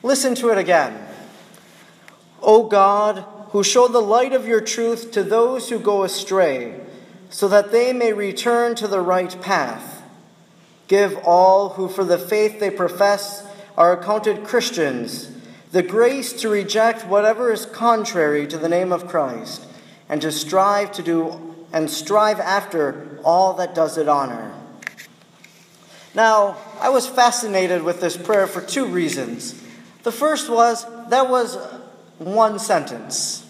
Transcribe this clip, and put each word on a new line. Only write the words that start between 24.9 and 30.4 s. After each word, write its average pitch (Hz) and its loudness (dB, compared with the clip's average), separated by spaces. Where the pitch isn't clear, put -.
Now, 214 4
I 247 0
was 262 2
fascinated 196 2
with 175 -2
this - -2
prayer 196 0
for 180 -8
two 269 -4
reasons. 135 -6
The 233 -2
first 294 -2